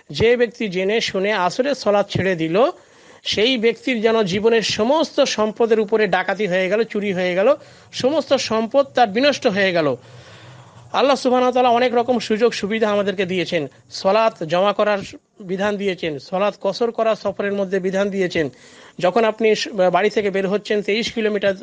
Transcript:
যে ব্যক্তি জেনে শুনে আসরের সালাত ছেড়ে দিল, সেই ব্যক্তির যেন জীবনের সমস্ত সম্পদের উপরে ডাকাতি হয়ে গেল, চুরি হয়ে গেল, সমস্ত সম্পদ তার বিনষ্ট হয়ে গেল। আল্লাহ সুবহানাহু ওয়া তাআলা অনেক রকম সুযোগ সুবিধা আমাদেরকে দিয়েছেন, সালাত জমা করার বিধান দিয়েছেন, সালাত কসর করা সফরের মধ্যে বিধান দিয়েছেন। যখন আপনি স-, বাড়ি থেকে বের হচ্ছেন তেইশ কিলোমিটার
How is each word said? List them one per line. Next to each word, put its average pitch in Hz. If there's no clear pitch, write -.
যে 214
ব্যক্তি 226
জেনে 190
শুনে 202
আসরের 214
সালাত 202
ছেড়ে 185
দিল, 170
সেই 247
ব্যক্তির 226
যেন 226
জীবনের 214
সমস্ত 277
সম্পদের 220
উপরে 214
ডাকাতি 185
হয়ে 185
গেল, 214
চুরি 208
হয়ে 180
গেল, 190
সমস্ত 285
সম্পদ 226
তার 247
বিনষ্ট 269
হয়ে 190
গেল। 151
আল্লাহ 254
সুবহানাহু 247
ওয়া 247
তাআলা 254
অনেক 240
রকম 240
সুযোগ 220
সুবিধা 214
আমাদেরকে 202
দিয়েছেন, 170
সালাত 220
জমা 180
করার 208
বিধান 196
দিয়েছেন, 180
সালাত 190
কসর 226
করা 220
সফরের 202
মধ্যে 196
বিধান 190
দিয়েছেন। 180
যখন 180
আপনি 220
স-, 214
বাড়ি 185
থেকে 208
বের 190
হচ্ছেন 208
তেইশ 208
কিলোমিটার 208